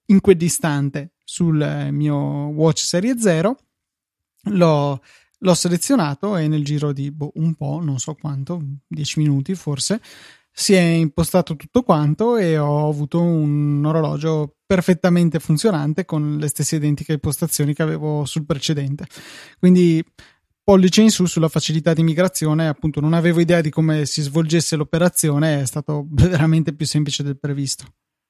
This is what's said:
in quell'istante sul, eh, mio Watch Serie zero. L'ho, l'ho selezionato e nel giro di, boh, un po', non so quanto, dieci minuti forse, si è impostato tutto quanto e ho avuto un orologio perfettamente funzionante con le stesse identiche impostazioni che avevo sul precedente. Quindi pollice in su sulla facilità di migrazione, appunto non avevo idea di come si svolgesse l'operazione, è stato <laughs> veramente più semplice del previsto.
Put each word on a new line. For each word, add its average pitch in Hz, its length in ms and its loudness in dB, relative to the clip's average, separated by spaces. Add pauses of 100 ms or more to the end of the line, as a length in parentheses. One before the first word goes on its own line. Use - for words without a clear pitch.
in 196 120 6
quell'istante 156 920 0 (100)
sul, 160 380 0
eh, 143 280 -4
mio 147 280 -2
Watch 147 640 -2
Serie 226 380 -2
zero. 202 400 0 (920)
L'ho, 151 520 2 (360)
l'ho 185 160 2
selezionato 180 840 0
e 156 140 0
nel 151 160 0
giro 147 260 -2
di, 139 200 -6
boh, 147 240 -8
un 160 200 -2
po', 147 260 -6
non 143 160 -4
so 151 180 -8
quanto, 147 460 -8 (240)
dieci 151 340 -6
minuti 147 360 0
forse, 156 460 -6 (500)
si - 220 0
è 185 80 6
impostato 165 720 0
tutto - 260 -2
quanto 165 560 2
e 165 200 2
ho 147 300 0
avuto 147 340 -2
un 147 600 0
orologio 151 840 -2
perfettamente 175 720 2
funzionante 156 640 0
con 151 320 -4
le 151 100 -4
stesse 147 300 -4
identiche 151 360 -2
impostazioni 147 600 -4
che 160 100 -4
avevo 151 420 -4
sul 147 200 -6
precedente. 143 600 -4 (540)
Quindi 180 440 6 (600)
pollice 190 380 6
in 220 80 8
su 185 160 2
sulla 160 240 0
facilità 160 440 -2
di 165 100 2
migrazione, 160 640 0
appunto 147 340 -4
non 156 120 2
avevo 170 280 2
idea 170 200 4
di 156 80 -4
come 156 360 0
si 156 160 -4
svolgesse 156 540 0
l'operazione, 151 840 0
è 131 40 -2
stato 147 400 -6
<laughs> 160 40 -14
veramente 160 640 2
più 151 120 -6
semplice 147 360 -2
del 139 160 -4
previsto. 139 480 -6 (440)